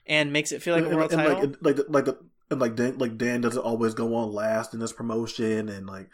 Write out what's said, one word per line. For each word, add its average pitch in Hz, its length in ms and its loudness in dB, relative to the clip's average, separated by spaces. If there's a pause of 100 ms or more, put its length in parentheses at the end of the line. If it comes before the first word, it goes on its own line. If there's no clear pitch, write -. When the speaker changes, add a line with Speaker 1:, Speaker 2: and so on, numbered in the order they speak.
Speaker 1:
and 151 260 2
makes 147 180 0
it 143 120 -8
feel 175 100 0
like 165 120 4
Speaker 2:
And, 160 80 0
Speaker 1:
a 156 40 4
world 156 160 2
Speaker 2:
and, 160 80 4
and, 156 80 4
Speaker 1:
title. 143 200 2 (120)
Speaker 2:
like, 143 160 4
and, 143 100 0
like, - 20 -12
like, 143 160 4
the, 131 120 0 (340)
and, 139 80 0
like, 120 160 0
Dan, 120 220 0
like, 117 220 -2
Dan 120 220 0
doesn't 120 200 0
always 113 320 0
go 117 220 -2
on 113 160 -2
last 110 420 -2
in 113 60 -8
this 113 120 -4
promotion, 113 800 -2
and, 98 160 -10
like, 95 280 -14